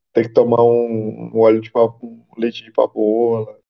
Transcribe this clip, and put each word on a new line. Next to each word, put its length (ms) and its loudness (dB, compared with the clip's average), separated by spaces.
Tem 120 0
que 40 -10
tomar 340 2
um, 680 -2
um 60 0
óleo 200 4
de 120 -14
papo, 340 -2
um 340 -20
leite 240 -6
de 80 -20
papoula. 760 -2